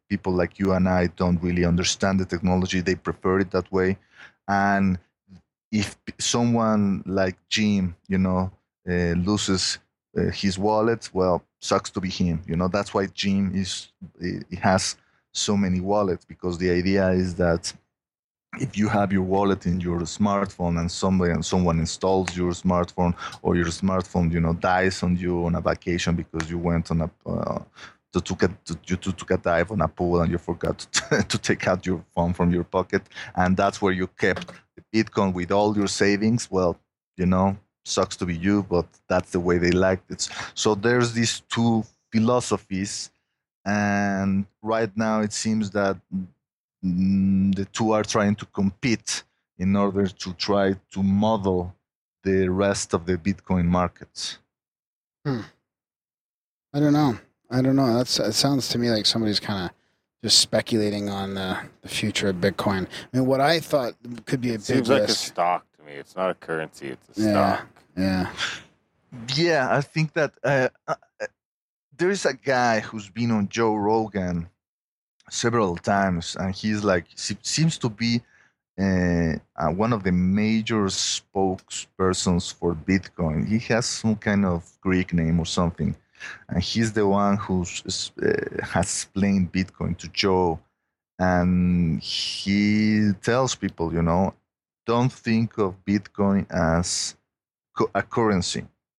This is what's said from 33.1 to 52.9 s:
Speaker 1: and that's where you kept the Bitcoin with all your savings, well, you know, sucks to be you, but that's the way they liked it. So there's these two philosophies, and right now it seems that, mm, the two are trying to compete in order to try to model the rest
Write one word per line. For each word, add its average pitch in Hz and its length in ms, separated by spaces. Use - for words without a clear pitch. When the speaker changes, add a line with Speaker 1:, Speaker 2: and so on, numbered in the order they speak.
Speaker 1:
and 92 200
that's 98 240
where 98 140
you 92 120
kept - 460
the - 60
Bitcoin 101 300
with 90 180
all 104 240
your 101 140
savings, 104 600
well, 90 280
you 90 80
know, 92 320
sucks - 300
to 95 100
be 87 100
you, 98 280
but 87 220
that's 90 220
the 92 100
way 87 160
they 87 140
liked 95 400
it. - 180
So 107 200
there's 117 400
these 113 340
two 113 360
philosophies, 110 1000
and 101 800
right 110 340
now 110 280
it 104 100
seems 110 380
that, 98 260
mm, 95 680
the 98 120
two 110 260
are 107 120
trying 104 320
to - 100
compete - 800
in 95 180
order 101 300
to 92 280
try 98 400
to 95 120
model 98 720
the 95 240
rest 98 460